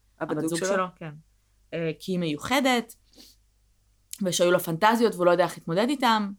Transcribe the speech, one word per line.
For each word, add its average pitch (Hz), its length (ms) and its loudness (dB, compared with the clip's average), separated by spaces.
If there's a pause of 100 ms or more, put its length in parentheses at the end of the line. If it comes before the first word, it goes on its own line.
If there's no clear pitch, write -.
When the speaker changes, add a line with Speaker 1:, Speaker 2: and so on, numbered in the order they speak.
(200)
Speaker 1:
הבת 160 120 -6
Speaker 2:
הבת 151 80 -2
Speaker 1:
זוג 160 100 -2
Speaker 2:
זוג 170 80 -4
Speaker 1:
שלו? 185 100 -2
Speaker 2:
שלו, 190 160 0 (120)
כן. 160 140 -14 (640)
אה, 165 240 -2
כי - 140 -6
היא 180 60 0
מיוחדת, 233 760 0 (1300)
ושהיו 175 280 2
לו 180 100 4
פנטזיות 214 540 2
והוא 175 120 0
לא 175 40 6
יודע 175 140 4
איך 165 140 -4
להתמודד 180 300 -2
איתם. 226 500 0